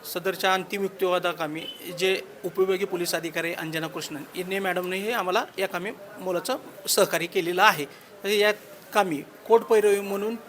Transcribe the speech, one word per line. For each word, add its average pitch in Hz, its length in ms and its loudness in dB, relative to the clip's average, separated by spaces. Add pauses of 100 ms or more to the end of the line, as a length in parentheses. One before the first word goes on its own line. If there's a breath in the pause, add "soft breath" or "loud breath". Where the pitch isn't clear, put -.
(140)
सदरच्या 185 400 0
अंतिम 190 280 -2
युक्तिवादाकामी 175 800 -2 (380)
जे 190 220 2 (240)
उपविभागीय 190 400 0
पोलीस 180 300 -4
अधिकारी 165 380 -2
अंजना 160 340 -4
कृष्णन 151 360 -8 (120)
यांनी 185 240 -4
मॅडमने 185 380 -2
हे 208 140 -4
आम्हाला 208 340 0 (120)
या 180 100 -2
कामी 185 240 -4 (280)
मोलाचं 185 380 -2 (320)
सहकार्य 170 360 4
केलेलं 180 380 2
आहे. 160 220 6 (380 loud breath)
तर 196 40 -4
या 208 240 4 (420)
कामी 180 300 2 (240)
कोर्ट 226 160 8
पैरवी 208 360 6
म्हणून 202 360 -4 (140)